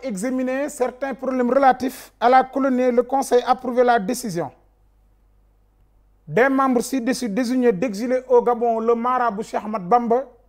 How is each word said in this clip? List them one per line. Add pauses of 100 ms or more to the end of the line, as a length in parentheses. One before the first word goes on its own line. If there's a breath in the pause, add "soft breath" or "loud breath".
examiné
certains
problèmes
relatifs
à
la
colonie,
le
Conseil
a
approuvé
la
décision (1800)
des
membres
ci-dessus
désignés
d'exiler
au
Gabon
le
marabout
Cheikh
Ahmad
Bamba, (260)